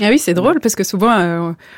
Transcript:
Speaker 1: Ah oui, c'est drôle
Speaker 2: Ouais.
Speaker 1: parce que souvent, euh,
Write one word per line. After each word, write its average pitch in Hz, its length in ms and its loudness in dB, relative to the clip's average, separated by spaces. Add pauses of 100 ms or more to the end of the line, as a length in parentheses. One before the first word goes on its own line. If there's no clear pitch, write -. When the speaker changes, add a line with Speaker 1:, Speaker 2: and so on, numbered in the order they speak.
Speaker 1:
Ah 208 80 2
oui, 277 80 4
c'est - 160 -2
drôle 208 220 2
Speaker 2:
Ouais. - 40 -2
Speaker 1:
parce 226 140 -2
que 196 100 -2
souvent, 214 340 0
euh, 170 340 -2 (260)